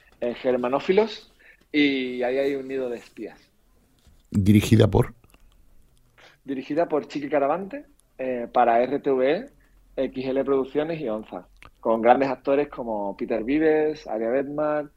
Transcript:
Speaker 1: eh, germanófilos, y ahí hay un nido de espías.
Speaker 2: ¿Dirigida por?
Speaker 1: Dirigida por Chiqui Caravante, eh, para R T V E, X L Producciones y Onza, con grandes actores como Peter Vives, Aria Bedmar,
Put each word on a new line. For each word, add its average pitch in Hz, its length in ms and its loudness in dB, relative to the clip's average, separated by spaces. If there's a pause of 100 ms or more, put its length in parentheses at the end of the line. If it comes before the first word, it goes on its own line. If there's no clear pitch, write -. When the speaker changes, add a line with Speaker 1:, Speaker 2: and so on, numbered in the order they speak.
(220)
Speaker 1:
eh, 123 120 -4
germanófilos, 135 1000 0 (380)
y 131 520 0
ahí 127 160 -2
hay 139 160 -2
un 135 120 -8
nido 131 220 -6
de 120 80 -8
espías. - 420 -16 (920)
Speaker 2:
¿Dirigida 104 560 6
por? - 280 2 (1300)
Speaker 1:
Dirigida 143 440 -2
por 147 200 -2
Chiqui 143 200 -8
Caravante, 170 560 -2 (320)
eh, 127 340 -6
para 120 320 4
R 131 180 -2
T 143 100 -2
V 131 200 2
E, 220 200 -4 (460)
X 131 300 -4
L 131 180 -2
Producciones 139 540 -2
y 143 120 -6
Onza, 107 360 -10 (340)
con 113 200 0
grandes 131 300 4
actores 139 380 0
como 107 500 -6
Peter 113 260 -4
Vives, 151 640 0
Aria 113 240 -4
Bedmar, 147 560 -2 (100)